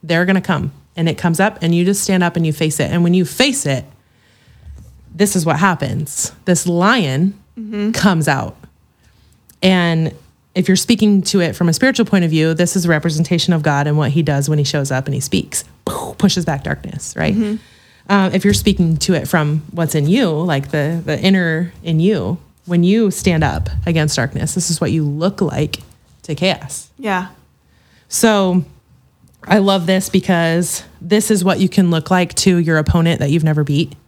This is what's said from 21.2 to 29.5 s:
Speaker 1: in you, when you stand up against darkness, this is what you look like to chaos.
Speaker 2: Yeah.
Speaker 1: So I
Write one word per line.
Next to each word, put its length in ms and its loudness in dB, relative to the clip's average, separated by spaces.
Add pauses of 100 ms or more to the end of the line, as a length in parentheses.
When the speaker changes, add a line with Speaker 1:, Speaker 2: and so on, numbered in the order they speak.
Speaker 1:
in 160 0
you, 380 0 (280)
when 180 0
you 280 2
stand 320 0
up 260 -2 (160)
against 300 0
darkness, 380 -4
this 160 -4
is 100 -4
what 120 0
you 120 0
look 380 -2
like 360 -2 (460)
to 120 -6
chaos. 640 -6
Speaker 2:
Yeah. 320 -4 (760)
Speaker 1:
So 560 2 (840)
I 120 4